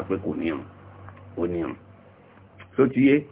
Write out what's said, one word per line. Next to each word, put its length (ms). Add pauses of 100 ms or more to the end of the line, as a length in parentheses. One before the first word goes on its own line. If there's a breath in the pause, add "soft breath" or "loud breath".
pé 140
kò 160
ní 160
o, 100 (720)
ó 140
ní 160
o. 100 (960)
Ṣé 120
ó 60
ti 140
yé? 140 (160)